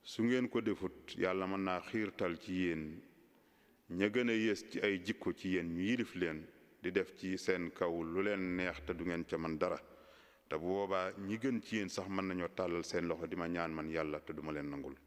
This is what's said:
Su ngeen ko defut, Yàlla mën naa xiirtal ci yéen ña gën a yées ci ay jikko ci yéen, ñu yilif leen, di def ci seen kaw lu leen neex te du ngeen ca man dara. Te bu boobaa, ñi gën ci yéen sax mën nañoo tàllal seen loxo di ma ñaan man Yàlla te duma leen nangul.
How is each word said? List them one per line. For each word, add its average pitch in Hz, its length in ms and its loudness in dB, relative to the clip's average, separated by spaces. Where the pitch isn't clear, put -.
Su - 200 -2
ngeen 123 260 4
ko 117 140 2
defut, 95 560 -2
Yàlla 92 280 2
mën 98 180 0
naa 90 160 2
xiirtal 95 600 0
ci 95 140 -6
yéen 82 460 0
ña 92 180 4
gën 120 220 2
a - 20 4
yées 110 380 2
ci - 100 -4
ay 98 240 2
jikko 98 300 -2
ci - 160 -6
yéen, 87 240 2
ñu 87 80 0
yilif 113 320 0
leen, 82 320 0
di 92 120 -2
def 92 240 2
ci 92 200 -2
seen 87 360 2
kaw 85 320 2
lu 85 180 0
leen 95 340 2
neex 90 300 -2
te 92 80 -2
du 85 100 -4
ngeen 85 220 0
ca 85 100 -2
man 80 220 -2
dara. 87 180 2
Te 73 80 -2
bu 80 100 -2
boobaa, 95 520 2
ñi 101 180 -4
gën 117 240 0
ci - 160 -4
yéen 101 120 0
sax 95 200 -4
mën 95 200 0
nañoo 90 260 -2
tàllal 87 300 0
seen 87 240 0
loxo 82 180 -2
di 80 100 -6
ma 85 120 -2
ñaan 85 260 0
man 78 160 -4
Yàlla 78 300 -2
te - 120 -10
duma 76 200 -6
leen 73 180 -4
nangul. 69 240 -8